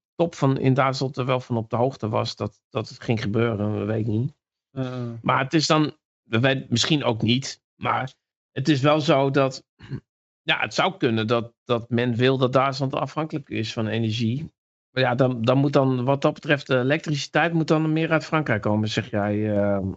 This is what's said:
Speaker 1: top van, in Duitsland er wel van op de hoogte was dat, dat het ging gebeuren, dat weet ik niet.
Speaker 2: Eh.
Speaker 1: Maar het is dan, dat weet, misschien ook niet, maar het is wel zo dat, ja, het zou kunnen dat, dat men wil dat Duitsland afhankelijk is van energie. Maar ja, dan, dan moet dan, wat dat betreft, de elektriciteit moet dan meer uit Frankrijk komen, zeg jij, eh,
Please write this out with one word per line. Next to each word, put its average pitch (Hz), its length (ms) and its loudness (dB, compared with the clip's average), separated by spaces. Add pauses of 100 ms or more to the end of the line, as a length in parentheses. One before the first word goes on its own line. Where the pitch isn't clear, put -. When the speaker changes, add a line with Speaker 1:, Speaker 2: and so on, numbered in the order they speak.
(160)
Speaker 1:
top 170 200 -2
van, 135 220 2
in 131 160 4
Duitsland 135 440 0
er 131 80 -4
wel 127 140 0
van 123 180 -4
op 110 120 -4
de 117 60 -6
hoogte 113 340 -2
was 113 260 -2
dat, - 340 -8
dat 113 200 -6
het - 120 -20
ging 113 200 -2
gebeuren, 107 560 -2
dat 101 100 -4
weet 110 120 -2
ik 110 80 -4
niet. 113 260 -2 (380)
Speaker 2:
Eh. 127 380 -8 (120)
Speaker 1:
Maar 131 220 0
het 135 100 -6
is 156 140 2
dan, 156 300 0 (260)
dat 113 180 0
weet, 135 280 0
misschien 120 340 0
ook 113 180 0
niet, 123 400 -2 (140)
maar 117 380 -4 (380)
het 135 180 -4
is 139 120 4
wel 147 200 4
zo 139 300 4
dat, 135 340 0 (760)
ja, 156 180 -2
het 117 140 -4
zou 180 240 0
kunnen 110 300 0
dat, 117 260 0 (100)
dat 117 260 -2
men 120 260 0
wil 131 220 4
dat 127 160 0
Duitsland 135 420 0
afhankelijk 151 540 -6
is 110 240 -4
van 113 140 -2
energie. 113 680 -2 (360)
Maar 127 140 0
ja, 123 120 2
dan, 127 260 2
dan 127 160 4
moet 139 160 2
dan, 131 300 2
wat 139 180 0
dat 156 120 2
betreft, 143 340 -2
de 131 120 2
elektriciteit 151 760 0
moet 160 140 0
dan 156 260 2
meer 160 180 0
uit 156 140 0
Frankrijk 139 360 0
komen, 107 280 0
zeg 107 200 -4
jij, 104 480 0
eh, 101 280 0 (120)